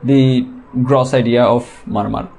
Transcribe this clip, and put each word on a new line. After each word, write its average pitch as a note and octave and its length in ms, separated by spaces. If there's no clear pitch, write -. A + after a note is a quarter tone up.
the C3 440
gross B2+ 320
idea A#2+ 300
of A#2+ 420
murmur. A2 420